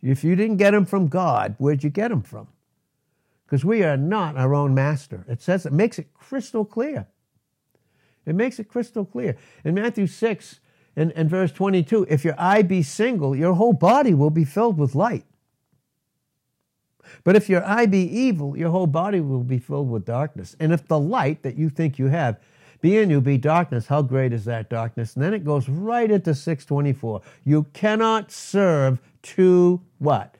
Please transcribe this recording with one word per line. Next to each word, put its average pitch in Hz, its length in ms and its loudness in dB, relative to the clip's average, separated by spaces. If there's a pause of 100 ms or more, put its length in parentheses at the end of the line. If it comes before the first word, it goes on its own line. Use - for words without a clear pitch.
If 135 220 0
you 165 120 2
didn't 214 220 0
get 202 160 6
'em 208 120 4
from 190 220 0
God, 127 500 0
where'd 143 260 0
you 147 60 0
get 208 220 -4
'em 143 100 -2
from? 104 260 -16 (1000)
'Cause 143 180 -2
we 214 180 2
are 151 140 0
not 160 400 -2
our 131 160 0
own 143 200 0
master. 135 540 -2
It 117 140 -8
says, 180 240 -2
it 139 80 -4
makes 208 240 0
it - 160 -16
crystal 226 520 -6
clear. 226 420 -6 (1200)
It 156 100 -4
makes 247 240 -2
it 214 80 -10
crystal 220 380 -6
clear. 220 320 -6 (260)
In 156 100 -2
Matthew 214 320 -2
six - 540 -6 (360)
and, 156 180 -2
and 160 160 0
verse 185 220 0
twenty-two, 190 580 0
"If 151 160 2
your 156 120 -2
eye 190 240 4
be 185 220 2
single, 165 520 -2
your 165 180 2
whole 220 200 4
body 220 400 4
will 147 160 4
be 156 140 2
filled 202 340 0
with 143 180 0
light. 190 300 -2 (2000)
But 185 140 6
if 208 100 2
your 180 180 2
eye 220 200 2
be 190 160 4
evil, 175 560 -2
your 165 120 -2
whole 180 180 0
body 175 340 0
will 131 240 -2
be 127 140 -2
filled 143 300 -6
with 110 140 -4
darkness. 131 560 -8
And 160 140 0
if 165 120 -2
the 156 140 0
light 156 440 -2
that 127 120 -8
you 151 140 -2
think 143 280 -4
you 131 100 0
have 135 300 0 (440)
be 190 160 4
in 214 120 4
you 143 120 4
be 139 160 2
darkness, 147 500 0
how 147 140 0
great 131 320 0
is 110 100 -6
that 113 260 -6
darkness?" 113 460 -6
And 131 80 -2
then 190 100 -2
it 196 120 -6
goes 143 240 -2
right 214 420 -2
into 170 240 0
six 147 300 -6
twenty-four. 139 560 -4 (240)
You 151 260 2
cannot 220 580 0
serve 151 680 0 (220)
two 180 600 4 (180)
what? 127 400 -2